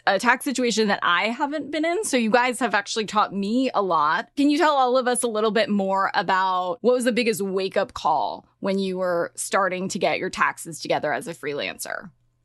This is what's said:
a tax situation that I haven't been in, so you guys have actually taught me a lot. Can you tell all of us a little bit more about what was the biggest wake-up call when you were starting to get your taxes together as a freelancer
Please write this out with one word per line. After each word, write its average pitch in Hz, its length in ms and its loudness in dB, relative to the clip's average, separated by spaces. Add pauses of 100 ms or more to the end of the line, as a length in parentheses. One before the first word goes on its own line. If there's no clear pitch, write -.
a 190 140 4
tax 247 260 2
situation 233 440 0
that 196 120 0
I 175 280 2
haven't 294 420 -4
been 311 120 -2
in, 349 200 0
so - 120 -2
you 226 140 2
guys 247 300 2
have 214 160 0
actually 208 300 -2
taught 196 280 0
me 220 400 0
a 202 80 0
lot. 165 560 2
Can 285 140 4
you 294 80 2
tell 302 160 4
all 254 220 4
of 247 100 0
us 247 160 0
a 247 40 0
little 214 240 0
bit 214 180 2
more 190 440 0
about 185 680 0
what 240 120 4
was 247 120 0
the 254 60 2
biggest 214 300 0
wake-up 190 540 -2
call 117 500 -2 (140)
when 196 180 -2
you 185 220 -2
were 175 360 0
starting 185 540 -2
to - 80 -6
get 156 220 0
your 180 100 -4
taxes 160 500 -2
together 151 320 -2
as 131 160 -4
a 170 60 -6
freelancer 139 800 -8 (340)